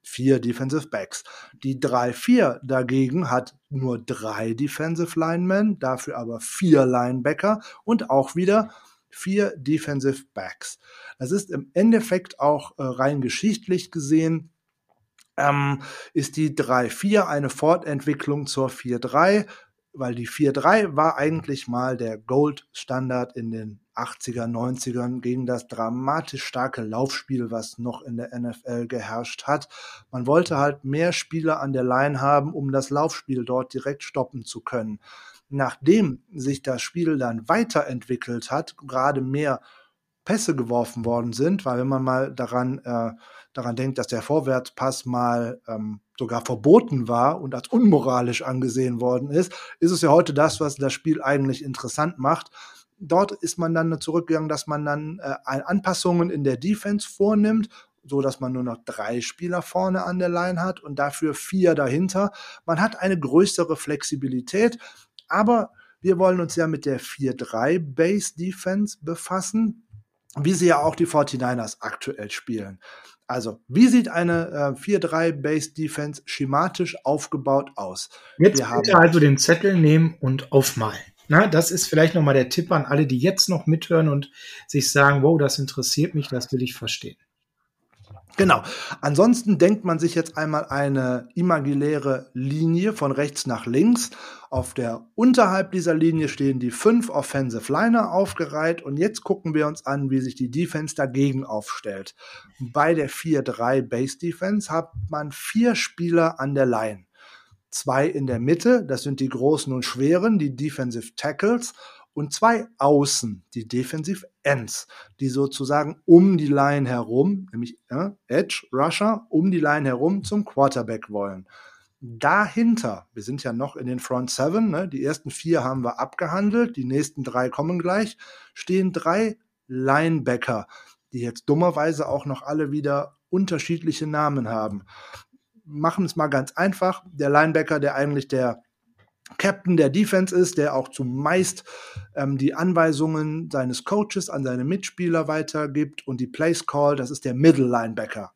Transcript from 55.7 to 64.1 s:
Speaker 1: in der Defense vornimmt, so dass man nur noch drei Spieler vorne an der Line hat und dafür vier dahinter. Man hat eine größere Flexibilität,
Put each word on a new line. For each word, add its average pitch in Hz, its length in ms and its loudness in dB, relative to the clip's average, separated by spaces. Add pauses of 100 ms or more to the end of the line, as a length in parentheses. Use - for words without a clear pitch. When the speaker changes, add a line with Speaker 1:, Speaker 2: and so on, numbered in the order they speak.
Speaker 1:
in 151 140 -4
der 135 140 0
Defense 202 500 -4
vornimmt, 214 600 2 (340)
so 139 180 -2
dass 131 180 -2
man 127 140 -6
nur 127 100 -4
noch 117 220 -8
drei 113 360 -6
Spieler 175 400 -6
vorne 185 420 -2
an 180 160 -4
der 180 100 0
Line 175 320 -2
hat 185 180 -4
und 143 180 -10
dafür 143 360 -2
vier 175 420 2
dahinter. 185 560 0 (340)
Man 165 140 0
hat 220 220 0
eine 185 180 0
größere 160 560 4
Flexibilität, 143 1040 -2 (480)